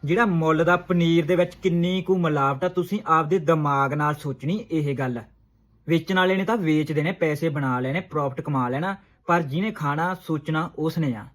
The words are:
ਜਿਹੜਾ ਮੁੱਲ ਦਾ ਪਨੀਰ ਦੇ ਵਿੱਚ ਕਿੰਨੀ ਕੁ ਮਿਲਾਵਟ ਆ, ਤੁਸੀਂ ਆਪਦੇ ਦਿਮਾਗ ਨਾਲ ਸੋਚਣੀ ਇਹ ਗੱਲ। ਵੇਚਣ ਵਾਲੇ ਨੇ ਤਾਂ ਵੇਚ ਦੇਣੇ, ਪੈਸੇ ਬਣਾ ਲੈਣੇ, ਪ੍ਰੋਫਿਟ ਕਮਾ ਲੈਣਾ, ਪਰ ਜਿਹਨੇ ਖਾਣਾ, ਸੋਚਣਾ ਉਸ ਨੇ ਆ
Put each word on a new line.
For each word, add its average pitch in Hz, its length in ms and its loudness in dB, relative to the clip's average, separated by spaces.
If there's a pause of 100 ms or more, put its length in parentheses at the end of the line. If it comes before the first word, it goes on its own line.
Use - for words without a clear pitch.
ਜਿਹੜਾ 196 200 2
ਮੁੱਲ 160 380 2
ਦਾ 175 140 4
ਪਨੀਰ 170 480 2
ਦੇ 180 100 2
ਵਿੱਚ 175 200 0
ਕਿੰਨੀ 180 460 0
ਕੁ 190 160 2
ਮਿਲਾਵਟ 147 460 0
ਆ, 180 40 0
ਤੁਸੀਂ 180 380 -2
ਆਪਦੇ 165 340 2
ਦਿਮਾਗ 143 540 2
ਨਾਲ 147 220 0
ਸੋਚਣੀ 147 560 -4
ਇਹ 147 240 0
ਗੱਲ। 127 240 -4 (680)
ਵੇਚਣ 165 280 0
ਵਾਲੇ 185 200 4
ਨੇ 190 100 0
ਤਾਂ 233 120 0
ਵੇਚ 156 340 0
ਦੇਣੇ, 156 200 0
ਪੈਸੇ 160 380 0
ਬਣਾ 135 300 -2
ਲੈਣੇ, 135 200 -4
ਪ੍ਰੋਫਿਟ 147 420 -4
ਕਮਾ 131 280 -2
ਲੈਣਾ, 180 260 -4 (300)
ਪਰ 170 160 2
ਜਿਹਨੇ 165 300 -2
ਖਾਣਾ, 160 440 -2 (120)
ਸੋਚਣਾ 156 500 -4
ਉਸ 156 200 -4
ਨੇ 143 180 0
ਆ 104 200 -12